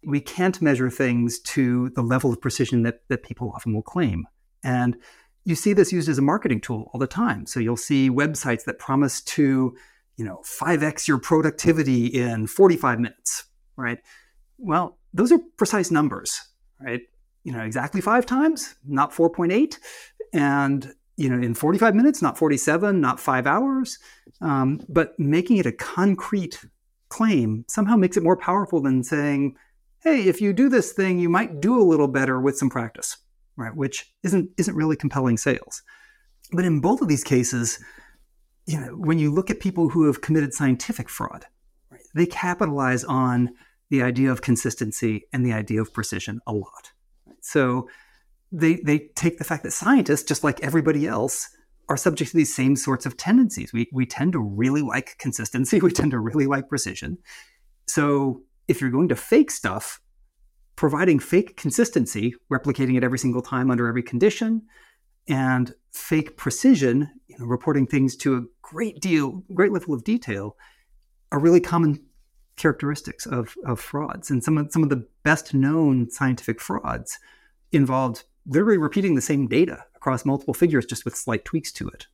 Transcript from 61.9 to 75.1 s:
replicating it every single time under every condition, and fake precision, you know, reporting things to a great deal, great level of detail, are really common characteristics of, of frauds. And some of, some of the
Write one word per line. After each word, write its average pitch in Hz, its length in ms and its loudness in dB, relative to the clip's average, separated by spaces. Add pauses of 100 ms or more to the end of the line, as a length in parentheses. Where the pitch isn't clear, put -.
replicating 131 440 0
it 123 60 2
every 127 160 0
single 123 240 -2
time 127 280 -2
under 120 180 0
every 120 160 -4
condition, 214 580 0 (680)
and 131 460 0 (180)
fake - 440 -4
precision, 139 720 2 (160)
you - 120 -20
know, 120 60 -12
reporting 127 420 0
things 131 300 0
to 135 200 0
a 123 60 -4 (200)
great - 380 -6
deal, 160 520 0
great 190 200 2
level 175 200 -4
of 120 120 -4
detail, 107 520 -4 (760)
are 147 60 0
really 170 220 6
common 165 400 2 (560)
characteristics - 720 -2
of, 120 280 -6 (120)
of 120 140 -2
frauds. - 500 -8
And 127 120 0
some 156 160 2
of, 147 140 -4
some 160 100 2
of 147 60 2
the 131 180 -2 (180)